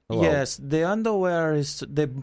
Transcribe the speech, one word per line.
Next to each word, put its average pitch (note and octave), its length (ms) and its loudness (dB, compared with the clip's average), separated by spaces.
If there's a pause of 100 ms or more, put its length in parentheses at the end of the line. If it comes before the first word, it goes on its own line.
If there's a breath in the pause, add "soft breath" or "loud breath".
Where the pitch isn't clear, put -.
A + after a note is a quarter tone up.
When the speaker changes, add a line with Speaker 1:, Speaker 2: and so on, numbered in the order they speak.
(100)
Speaker 1:
Hello. A2+ 120 2
Speaker 2:
yes, D3 400 2
the D3+ 220 0
underwear F#3 680 0
is D3 340 -2
the D3 220 0 (120)